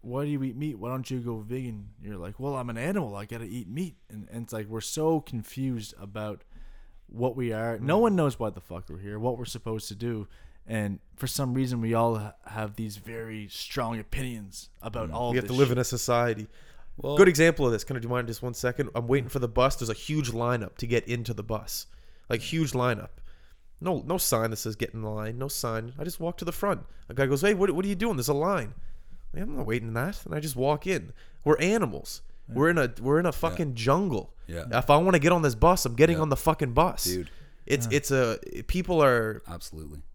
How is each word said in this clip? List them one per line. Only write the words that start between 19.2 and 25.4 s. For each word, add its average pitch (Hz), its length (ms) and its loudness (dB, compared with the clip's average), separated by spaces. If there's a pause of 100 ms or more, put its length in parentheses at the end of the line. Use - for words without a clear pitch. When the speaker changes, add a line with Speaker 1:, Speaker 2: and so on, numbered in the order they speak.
Speaker 2:
for 139 100 -2
the 123 80 0
bus. 127 300 4
There's 117 120 -4
a 110 40 0
huge 147 380 -2
lineup 120 460 -2
to 120 100 -4
get 117 200 2
into 117 260 -4
the 104 80 -6
bus. - 460 -6 (420)
Like, 120 120 0
huge 160 320 0
lineup. 123 360 0 (680)
No, 175 260 -2
no 175 120 0
sign 113 340 2
that 107 60 -6
says 110 180 -6
"Get - 180 -4
in 113 80 -8
line." 107 380 -6
No 135 80 -4